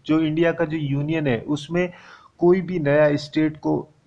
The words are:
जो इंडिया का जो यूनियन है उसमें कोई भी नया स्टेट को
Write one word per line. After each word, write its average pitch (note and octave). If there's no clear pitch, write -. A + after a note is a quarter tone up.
जो D#3
इंडिया D#3+
का E3
जो D#3
यूनियन D3
है A#2
उसमें E3+
कोई F3+
भी F3
नया D3
स्टेट D#3
को D#3